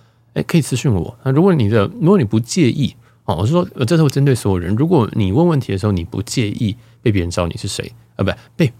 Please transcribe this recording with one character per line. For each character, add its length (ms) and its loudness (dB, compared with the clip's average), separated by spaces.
诶， 100 -4
可 160 0
以 20 6
私 140 -4
讯 180 0
我。 300 -4
那 80 0
如 100 4
果 120 4
你 140 2
的， 220 2
如 100 2
果 100 6
你 40 2
不 160 0
介 300 0
意， 260 -2
哦， 120 -2
我 100 0
是 40 0
说， 220 0
呃， 100 -4
这 140 2
是 60 4
我 60 4
针 140 0
对 120 2
所 160 -2
有 80 0
人。 160 -2
如 120 0
果 260 2
你 180 0
问 160 2
问 120 2
题 120 -4
的 80 -2
时 80 -2
候， 40 2
你 120 -2
不 180 -6
介 260 -4
意 300 -4
被 100 2
别 100 0
人 100 -4
知 60 -4
道 100 0
你 100 -8
是 100 -10
谁， 240 -8
呃， 80 -4
不， 80 0
被 240 0